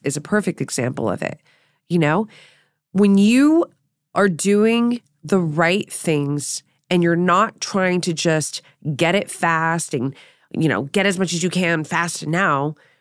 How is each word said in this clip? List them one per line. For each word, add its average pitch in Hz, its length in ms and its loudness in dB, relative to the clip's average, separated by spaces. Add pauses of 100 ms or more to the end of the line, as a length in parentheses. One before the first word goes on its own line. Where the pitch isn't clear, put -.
is 143 140 -4
a 147 40 -8
perfect 202 400 -2
example 127 480 -4
of 92 140 -4
it. - 180 -14 (480)
You 175 100 0
know, 165 300 2 (640)
when 196 240 4
you 262 500 4 (480)
are 196 140 2
doing 226 720 2 (240)
the 190 140 2
right 170 520 0
things 143 720 -4 (280)
and 175 120 4
you're 170 140 2
not 180 440 2
trying 185 420 -2
to 175 100 -2
just 156 500 -2 (320)
get 170 200 0
it - 160 -2
fast 165 640 -2
and, 135 200 -4 (360)
you 156 180 0
know, 104 140 0
get 190 240 -2
as 185 120 0
much 175 140 -2
as 170 100 -4
you 180 80 -2
can 170 320 0
fast 170 400 -4
and 156 80 -6
now, 156 440 0 (260)